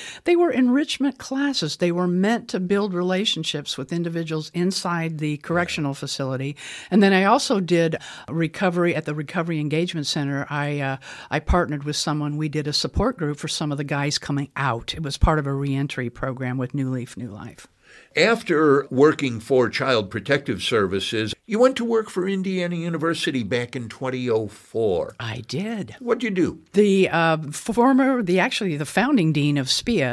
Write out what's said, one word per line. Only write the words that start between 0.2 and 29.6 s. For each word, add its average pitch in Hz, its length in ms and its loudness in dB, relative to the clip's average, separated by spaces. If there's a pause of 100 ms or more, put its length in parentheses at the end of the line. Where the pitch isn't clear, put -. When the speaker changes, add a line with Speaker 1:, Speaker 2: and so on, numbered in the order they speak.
Speaker 1:
They 339 140 4
were 339 140 4
enrichment 262 640 2
classes. 269 600 -2
They 175 140 2
were 180 160 0
meant 190 400 2
to 180 140 -4
build 202 320 0
relationships 180 840 -2
with - 140 -8
individuals 165 600 -4
inside 170 640 -2
the 151 200 -2
correctional 160 560 -2
facility. 135 640 -4 (340)
And 233 140 8
then 196 80 8
I 190 140 4
also 226 340 4
did 165 380 2 (320)
recovery 170 640 0
at 156 80 -2
the 151 100 -6
Recovery 156 520 -4
Engagement 156 400 -2
Center. 139 460 -2
I, 147 280 -2
uh, 135 180 -2 (340)
I 151 80 0
partnered 151 460 0
with 147 100 -4
someone. 147 420 -2
We 156 120 -2
did 147 180 -4
a 147 40 -4
support 202 460 0
group 147 220 -4
for - 80 -6
some 151 240 -4
of 139 80 -4
the 151 40 -4
guys 143 360 -2
coming 139 360 -2
out. 127 380 -4
It - 80 -8
was 139 160 -6
part 156 220 4
of 139 80 -2
a 139 60 -2
reentry 139 580 -2
program 127 480 -4
with 127 160 -4
New 135 160 -2
Leaf, 127 260 -6
New 123 140 -10
Life. 101 340 -16 (500)
Speaker 2:
After 156 760 2
working 135 520 4
for 127 260 4
Child 117 420 0
Protective 117 540 -2
Services, 104 720 0 (120)
you 202 140 -2
went 254 160 6
to 240 100 -4
work 226 240 0
for 185 180 -2
Indiana 185 500 -2
University 165 640 -2
back 120 320 -2
in 120 140 -8
twenty 127 400 -4
oh 110 180 2
four. 98 720 -2
Speaker 1:
I 113 300 -6
did. 190 500 -6
Speaker 2:
What'd 240 240 -2
you 226 80 -2
do? 175 280 0 (140)
Speaker 1:
The, 196 360 6
uh, 165 280 2 (140)
former, 254 720 2
the, 180 160 2
actually 190 380 0
the 147 80 -4
founding 196 480 4
dean 143 240 2
of 131 100 -2